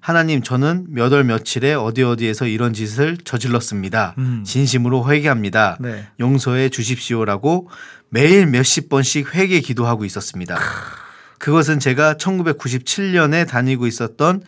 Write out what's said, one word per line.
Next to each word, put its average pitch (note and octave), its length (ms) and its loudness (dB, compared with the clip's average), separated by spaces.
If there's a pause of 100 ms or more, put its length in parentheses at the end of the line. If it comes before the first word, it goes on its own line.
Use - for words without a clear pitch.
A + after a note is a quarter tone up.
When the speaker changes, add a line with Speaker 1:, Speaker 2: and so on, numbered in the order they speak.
Speaker 1:
"하나님, D#3+ 420 0
저는 D#3 480 -2
몇 A#2+ 220 0
월 C#3+ 120 6
며칠에 A#2+ 480 0
어디 A#2 300 -2
어디에서 A#2 440 0
이런 A2+ 280 0
짓을 A2+ 420 -2
저질렀습니다. A2 1000 -2
Speaker 2:
음. B2 260 -4
Speaker 1:
진심으로 B2 680 0
회개합니다. A2 680 2
Speaker 2:
네. A2 240 -10 (160)
Speaker 1:
용서해 C3 480 2
주십시오"라고 B2 1000 -2 (400)
매일 E3 360 6
몇십 C3 440 0
번씩 C3+ 440 0
회개 F#3 260 2
기도하고 A#2 440 -2
있었습니다. F2+ 540 -6 (800)
그것은 D3+ 420 2
제가 D3 380 2
천구백구십칠 E3 920 -2
년에 E3+ 340 2
다니고 B2 400 0
있었던 D3 600 -2